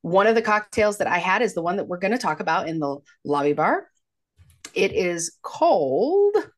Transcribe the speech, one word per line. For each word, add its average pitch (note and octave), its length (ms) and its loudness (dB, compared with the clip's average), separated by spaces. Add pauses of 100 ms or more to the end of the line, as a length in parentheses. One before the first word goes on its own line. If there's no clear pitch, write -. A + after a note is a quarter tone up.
one F#3 260 4
of A3+ 80 4
the A3+ 60 2
cocktails G#3 580 0
that F#3+ 80 0
I F3+ 100 0
had F#3 240 0
is G#3+ 140 -2
the E3+ 80 -4
one F3+ 140 -2
that F#3+ 100 -6
we're F3 100 -8
gonna G3 200 -2
talk D#3 220 -4
about E3+ 300 -2
in E3 100 -4
the C#3+ 200 -4 (240)
lobby C#3+ 300 0
bar. F3+ 340 0 (840)
It F#3+ 200 0
is F3 480 -4
called D4+ 920 2 (220)